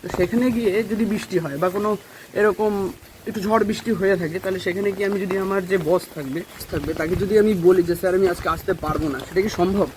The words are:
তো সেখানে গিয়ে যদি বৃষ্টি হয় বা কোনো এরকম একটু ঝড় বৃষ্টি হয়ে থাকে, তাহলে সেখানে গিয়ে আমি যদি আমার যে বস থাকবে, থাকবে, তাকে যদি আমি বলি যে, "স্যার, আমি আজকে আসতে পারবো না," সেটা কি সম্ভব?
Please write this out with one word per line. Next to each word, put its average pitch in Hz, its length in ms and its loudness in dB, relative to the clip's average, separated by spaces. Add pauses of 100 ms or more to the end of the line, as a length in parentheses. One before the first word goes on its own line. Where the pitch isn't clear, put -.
তো 180 140 -10
সেখানে 233 340 2
গিয়ে 220 320 2
যদি 214 220 -2
বৃষ্টি 196 340 -2
হয় 147 200 -4
বা 180 120 0
কোনো 208 260 -2 (360)
এরকম 208 600 0 (340)
একটু 214 140 -6
ঝড় 220 240 2
বৃষ্টি 220 280 -2
হয়ে 190 240 2
থাকে, 170 220 -4
তাহলে 190 200 -4
সেখানে 190 340 -2
গিয়ে 196 160 -2
আমি 202 120 0
যদি 190 180 -2
আমার 190 280 -2
যে 190 180 0
বস 170 180 2 (120)
থাকবে, 143 280 -6 (280)
থাকবে, 156 240 -4
তাকে 165 220 -2
যদি 202 220 2
আমি 214 160 6
বলি 180 280 6
যে, 170 140 0
"স্যার, 185 180 0
আমি 190 140 4
আজকে 170 200 -2
আসতে 170 260 -2
পারবো 156 340 -2
না," 131 100 -4
সেটা 175 220 -2
কি 208 80 0
সম্ভব? 190 380 2 (100)